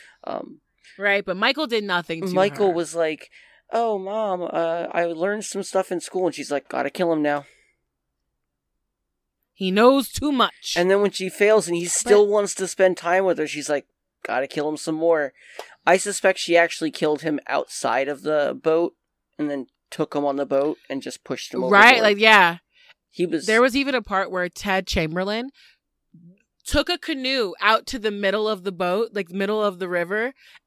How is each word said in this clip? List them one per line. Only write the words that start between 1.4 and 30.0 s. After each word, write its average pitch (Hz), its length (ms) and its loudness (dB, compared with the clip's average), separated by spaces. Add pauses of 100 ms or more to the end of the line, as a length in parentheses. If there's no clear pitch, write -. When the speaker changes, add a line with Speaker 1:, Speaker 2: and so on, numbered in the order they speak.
Speaker 2:
did 220 160 -2
nothing 175 380 -4
to 185 120 -4
Speaker 1:
Michael 196 340 2
Speaker 2:
her. 180 60 2
Speaker 1:
was 160 220 -4
like, 160 360 -2 (400)
"Oh, 220 260 0
Mom, 196 460 -4
uh, 165 480 -2
I 170 140 0
learned 190 400 -4
some 196 180 -8
stuff - 280 -2
in 175 100 -4
school," 185 260 -4
and - 80 -4
she's 143 160 -8
like, 139 180 -4
"Gotta 131 220 -2
kill 170 220 0
him 156 100 0
now." 147 220 -2 (2250)
Speaker 2:
He 185 120 -2
knows 240 400 6
too 294 200 -2
much. - 460 -2
Speaker 1:
And 175 140 4
then 202 100 4
when 202 80 2
she 185 200 -6
fails 208 380 4
and 170 80 -2
he 175 100 -4
still 208 420 4
Speaker 2:
But 202 40 0
Speaker 1:
wants 208 240 0
to 190 120 -6
spend 185 280 2
time 185 300 0
with 170 140 0
her, 151 80 -2
she's 147 220 -8
like, 143 180 -2 (340)
"Gotta 127 240 -4
kill 151 240 -4
him 151 80 -6
some 160 160 -6
more." 156 400 0 (500)
I 180 140 6
suspect 190 400 0
she 170 180 0
actually 165 360 2
killed 151 320 -2
him 151 240 -2
outside 135 600 -2
of 135 140 -8
the 147 400 0
boat 165 320 2 (460)
and 147 100 -2
then 139 160 -6 (240)
took - 260 -6
him 143 100 -2
on 139 100 0
the 139 100 -2
boat 139 320 0 (140)
and 135 100 -8
just - 220 -14
pushed - 320 -10
him 185 80 -4
Speaker 2:
Right, 202 220 8 (120)
Speaker 1:
overboard. 220 60 2
Speaker 2:
like, 208 160 4
yeah. 196 380 6 (520)
Speaker 1:
He - 160 -4
was 165 220 -4
Speaker 2:
There 220 160 4
was 247 120 0
even 277 200 -2
a 233 80 -2
part 190 260 -4
where 180 180 -4
Ted 190 380 -4
Chamberlain 190 640 -4 (1120)
took - 240 -2
a 349 120 -4
canoe 262 600 -4
out 214 280 2
to 262 100 -8
the 214 140 -4
middle 202 360 -2
of 196 160 -4
the 196 80 -8
boat, 185 420 -2
like, 185 180 -8
middle 202 320 -2
of 190 160 -2
the 185 100 -6
river, 196 440 -4 (340)